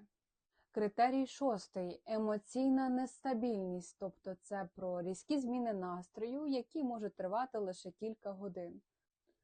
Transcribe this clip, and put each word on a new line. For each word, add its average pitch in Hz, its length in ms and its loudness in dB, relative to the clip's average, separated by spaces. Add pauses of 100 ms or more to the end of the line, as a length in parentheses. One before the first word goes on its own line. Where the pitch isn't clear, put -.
(720)
Критерій 247 560 4
шостий. 190 800 -2
Емоційна 247 840 2
нестабільність, 233 1120 0
тобто 190 360 -8
це 196 400 -6
про 180 280 -2
різкі 185 360 -2
зміни 247 340 0
настрою, 202 720 -4
які 277 380 -2
можуть 220 320 -2
тривати 220 420 -2
лише 185 320 -4
кілька 214 420 -6
годин. 190 480 -8 (640)